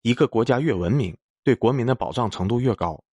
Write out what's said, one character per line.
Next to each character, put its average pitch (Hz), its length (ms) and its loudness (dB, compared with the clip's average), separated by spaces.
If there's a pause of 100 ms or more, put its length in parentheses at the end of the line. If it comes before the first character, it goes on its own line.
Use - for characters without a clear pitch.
一 120 120 2
个 139 140 4
国 113 160 0
家 127 160 2
越 139 140 0
文 90 180 0
明， 107 240 -2 (280)
对 131 100 2
国 113 180 2
民 127 140 -2
的 131 80 0
保 - 180 -4
障 113 200 -2
程 92 160 -4
度 120 120 0
越 127 140 0
高 85 280 -6 (100)